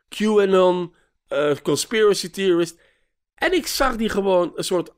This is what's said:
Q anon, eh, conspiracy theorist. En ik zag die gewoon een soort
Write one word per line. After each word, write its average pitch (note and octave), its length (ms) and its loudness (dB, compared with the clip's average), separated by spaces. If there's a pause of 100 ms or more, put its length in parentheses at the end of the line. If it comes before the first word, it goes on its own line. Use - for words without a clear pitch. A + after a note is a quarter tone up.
Q - 120 -8
anon, F#3 720 2 (340)
eh, D3 240 0 (120)
conspiracy G3 640 0
theorist. F3 500 -2 (560)
En E4+ 180 -2
ik E4 140 -2
zag C4 280 -2
die A3 140 -2
gewoon F#3 460 0
een D#3+ 80 -6
soort E3+ 340 -4